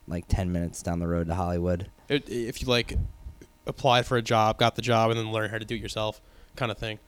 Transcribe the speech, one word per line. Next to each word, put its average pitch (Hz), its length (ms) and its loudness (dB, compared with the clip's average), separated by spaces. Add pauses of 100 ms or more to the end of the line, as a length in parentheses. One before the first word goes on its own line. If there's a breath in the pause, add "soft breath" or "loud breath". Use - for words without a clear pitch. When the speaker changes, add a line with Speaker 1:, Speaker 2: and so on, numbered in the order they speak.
Speaker 1:
like, 87 220 -6
ten 90 240 2
minutes 85 300 -4
down 87 160 -2
the 85 100 -2
road 85 200 0
to 82 60 -2
Hollywood. 87 560 0 (200)
Speaker 2:
It, 143 180 -2
if 120 320 -6
you, 131 80 -4
like, 120 300 0 (680)
applied 123 380 4
for 123 140 0
a 117 40 2
job, 110 360 4
got 117 180 4
the 113 60 -6
job, 113 280 4
and 117 80 2
then 110 140 -4
learned 107 180 -2
how 113 60 -6
to 110 80 -8
do 113 100 -6
it 110 60 -6
yourself 107 400 -6 (360 soft breath)
kind 120 140 -2
of 104 60 -6
thing. 107 320 -6